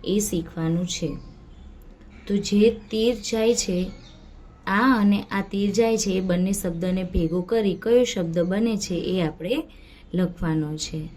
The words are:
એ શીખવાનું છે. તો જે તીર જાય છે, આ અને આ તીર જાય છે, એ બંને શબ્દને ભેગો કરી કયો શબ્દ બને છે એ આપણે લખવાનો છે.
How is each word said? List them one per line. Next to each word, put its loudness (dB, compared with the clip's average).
એ 0
શીખવાનું -2
છે. -6
તો 0
જે 4
તીર 2
જાય 4
છે, -2
આ 4
અને 4
આ -4
તીર -2
જાય 4
છે, -2
એ 0
બંને 0
શબ્દને -2
ભેગો 0
કરી 0
કયો 4
શબ્દ -2
બને 0
છે -6
એ -2
આપણે -2
લખવાનો -2
છે. -8